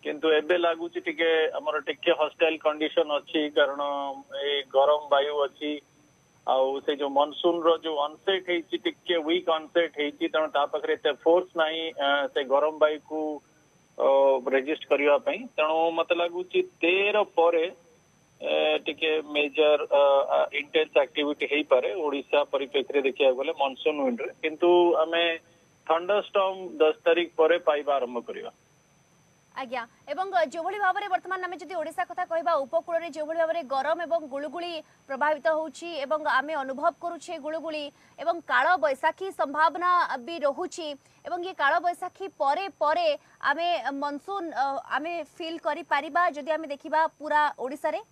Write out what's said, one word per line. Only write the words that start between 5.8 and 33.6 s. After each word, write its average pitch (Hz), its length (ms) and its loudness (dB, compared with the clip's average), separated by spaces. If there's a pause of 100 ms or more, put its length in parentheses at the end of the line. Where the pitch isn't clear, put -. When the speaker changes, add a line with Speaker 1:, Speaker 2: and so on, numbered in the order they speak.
Speaker 1:
ଆଉ 135 320 2
ସେ 147 160 -2
ଯୋଉ 143 140 -4
ମନସୁନ 147 460 2 (120)
ର - 20 6 (140)
ଯୋଉ 160 160 -4
ଅନସେଟ 156 480 -2
ହେଇଛି, 175 300 -4
ଟିକେ 170 400 -4
ୱିକ୍ 170 320 0
ଅନସେଟ 160 500 0
ହେଇଛି, 147 280 -2
ତେଣୁ 156 200 0
ତା 143 180 0
ପାଖରେ 151 280 -2
ଏତେ 151 180 0
ଫୋର୍ସ 170 360 2 (100)
ନାହିଁ, 160 420 -2
ଆ, 143 280 2
ସେ 143 160 -2
ଗରମ 143 340 2
ବାୟୁକୁ, 151 640 0 (560)
ଅ, 131 100 2 (400)
ରେଜିଷ୍ଟ 135 400 -2
କରିବା 143 300 4
ପାଇଁ। 143 220 -2 (180)
ତେଣୁ 160 340 0
ମତେ 165 240 -2
ଲାଗୁଛି 175 460 -2
ତେର 196 640 0
ପରେ, 170 420 2 (760)
ଏ, 156 440 2
ଟିକେ 156 360 -2
ମେଜର, 147 600 2
ଅ, 143 180 4 (300)
ଆ, 143 220 2
ଇଣ୍ଟେନ୍ସ 151 440 0
ଆକ୍ଟିଭିଟି 147 540 0
ହେଇପାରେ 147 420 2
ଓଡ଼ିଶା 143 500 0
ପରିପ୍ରେକ୍ଷୀରେ 139 580 -2
ଦେଖିବାକୁ 135 360 2
ଗଲେ 147 220 -4
ମନସୁନ 143 400 -2
ୱିଣ୍ଡରେ। 135 320 -2 (120)
କିନ୍ତୁ 160 260 0 (260)
ଆମେ 165 280 2 (640)
ଥଣ୍ଡରଷ୍ଟର୍ମ 190 680 0 (240)
ଦଶ 156 240 6
ତାରିଖ 170 320 2
ପରେ 160 220 4
ପାଇବା 147 380 0
ଆରମ୍ଭ 123 240 -2
କରିବା। 98 320 -12 (1040)
Speaker 2:
ଆଜ୍ଞା, 247 280 -6 (240)
ଏବଂ 302 180 -4 (220)
ଯେଉଁଭଳି 349 320 -6
ଭାବରେ 392 280 0
ବର୍ତ୍ତମାନ 370 360 -2
ଆମେ 359 140 -8
ଯଦି 339 180 -12
ଓଡ଼ିଶା 320 300 -6
କଥା 359 260 -6
କହିବା, 330 220 0 (100)
ଉପକୂଳରେ 330 460 -4
ଯେଉଁଭଳି 302 300 -6
ଭାବରେ 320 240 0